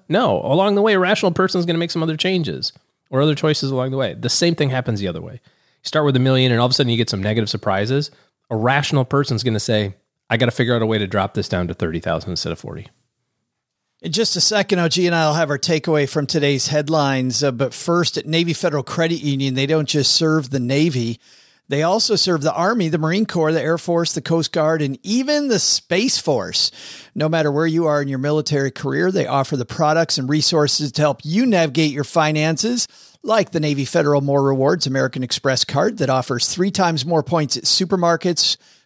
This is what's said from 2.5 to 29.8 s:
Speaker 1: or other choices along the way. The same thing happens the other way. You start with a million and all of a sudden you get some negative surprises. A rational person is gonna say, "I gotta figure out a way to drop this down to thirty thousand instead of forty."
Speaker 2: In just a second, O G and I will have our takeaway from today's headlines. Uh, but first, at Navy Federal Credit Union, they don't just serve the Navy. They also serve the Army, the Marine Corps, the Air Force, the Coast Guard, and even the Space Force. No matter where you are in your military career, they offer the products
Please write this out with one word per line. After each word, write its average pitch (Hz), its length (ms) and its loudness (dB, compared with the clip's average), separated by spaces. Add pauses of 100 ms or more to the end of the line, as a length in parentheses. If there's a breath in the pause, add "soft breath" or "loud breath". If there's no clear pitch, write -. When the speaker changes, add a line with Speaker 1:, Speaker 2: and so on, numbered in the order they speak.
Speaker 1:
or 135 100 2
other 151 140 4
choices 143 360 0
along 131 200 -2
the 135 60 -4
way. 117 160 -2
The 117 160 -6
same 170 260 2
thing 143 140 0
happens 123 300 -2
the 98 80 -2
other 82 140 -6
way. 85 120 -14
You - 540 -20
start 151 180 2
with 139 100 4
a 123 40 4
million 131 320 4
and 117 100 4
all 123 40 6
of 123 60 0
a - 40 2
sudden 127 160 2
you 113 60 2
get 113 120 0
some 98 120 -2
negative 107 280 0
surprises. 107 600 -2 (380 soft breath)
A 117 60 -4
rational 131 500 0
person 139 300 0
is 107 80 -4
gonna 110 160 0
say, 104 340 -2 (340)
"I 117 100 0
gotta 120 140 2
figure 123 240 0
out 113 60 0
a 110 60 2
way 110 100 0
to 104 80 0
drop 98 300 -2
this 101 140 -4
down 90 180 -2
to 87 80 -8
thirty 82 240 -4
thousand 82 320 -4
instead 82 200 -6
of 82 60 -6
forty." - 300 -14 (1120)
Speaker 2:
In 170 120 -6
just 208 240 0
a 165 40 -2
second, 196 380 2
O 170 80 2
G 175 200 2
and 170 80 2
I 160 120 2
will 151 60 2
have 151 160 0
our 143 80 0
takeaway 151 500 0
from 147 180 -2
today's 143 420 0
headlines. 139 760 0
Uh, 139 80 2
but 123 220 -4
first, 170 420 -2
at 151 100 -6
Navy 165 280 0
Federal 151 280 -2
Credit 165 400 -2
Union, 135 340 -2
they 139 100 0
don't 151 240 0
just 143 260 2
serve 156 360 0
the 135 80 -2
Navy. 127 600 0 (480 soft breath)
They 143 160 -2
also 202 320 0
serve 170 260 0
the 151 120 0
Army, 196 340 0
the 160 100 0
Marine 170 280 0
Corps, 160 260 0
the 160 100 0
Air 160 160 0
Force, 170 360 -2
the 156 80 -6
Coast 165 320 -2
Guard, 160 280 2
and 135 220 -2
even 269 460 0
the 214 100 2
Space - 580 0
Force. 101 540 -2 (420 loud breath)
No 151 140 0
matter 156 240 0
where 156 160 0
you 160 200 2
are 147 140 2
in 139 60 -4
your 135 120 -4
military 143 520 0
career, 147 400 0
they 190 160 0
offer 135 300 0
the 120 80 -4
products 160 520 0